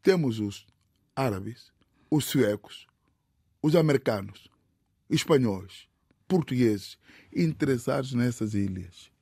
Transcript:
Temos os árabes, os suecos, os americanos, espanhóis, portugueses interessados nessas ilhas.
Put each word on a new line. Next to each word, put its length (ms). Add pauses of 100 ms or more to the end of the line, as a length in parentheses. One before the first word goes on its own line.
Temos 380
os 260 (500)
árabes, 560 (380)
os 160
suecos, 600 (760)
os 140
americanos, 720 (600)
espanhóis, 760 (400)
portugueses 720 (380)
interessados 800
nessas 400
ilhas. 580 (100)